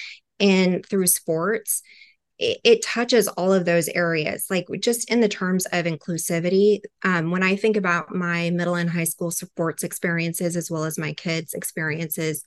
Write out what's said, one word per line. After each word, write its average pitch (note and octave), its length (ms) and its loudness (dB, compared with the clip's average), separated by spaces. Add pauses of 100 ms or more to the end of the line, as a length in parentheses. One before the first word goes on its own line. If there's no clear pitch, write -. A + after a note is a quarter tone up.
(400)
and F#3 440 4
through F#3+ 220 0
sports, F3 760 -2 (580)
it, - 220 0
it A3+ 220 6
touches A#3+ 420 2
all F#3 260 0
of F#3+ 120 4
those E3+ 240 2
areas. E3 600 -2
Like, F3+ 200 -2 (100)
just A#3+ 320 -2
in A#3+ 100 4
the G#3+ 80 6
terms F#3 380 -2
of F3 200 -2
inclusivity, F3+ 960 2 (200)
um, E3+ 300 0
when F#3 100 0
I F#3+ 140 2
think G#3+ 200 2
about F3 380 -2
my E3+ 360 -2
middle F3 260 0
and E3+ 120 0
high E3 140 -2
school E3+ 300 -6
sports E3 500 -6
experiences, E3+ 720 -4
as E3+ 160 -6
well D#3+ 140 -4
as D#3 160 -6
my D3+ 140 -4
kids' D#3+ 380 -6
experiences, D#3+ 960 -6